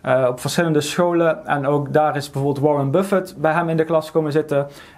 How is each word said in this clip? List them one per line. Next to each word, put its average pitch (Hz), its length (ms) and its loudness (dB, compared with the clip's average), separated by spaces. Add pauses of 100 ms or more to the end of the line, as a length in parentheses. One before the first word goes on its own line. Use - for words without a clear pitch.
Eh, 131 260 0
op 131 120 -4
verschillende 156 400 0
scholen 170 640 0
en 143 200 -2
ook 143 260 0
daar 151 240 2
is 143 140 -6
bijvoorbeeld 139 340 -2
Warren 143 260 2
Buffett 185 480 0
bij 151 140 0
hem 170 160 0
in 165 80 0
de 156 80 2
klas 160 260 0
komen 156 220 0
zitten. 147 340 0 (320)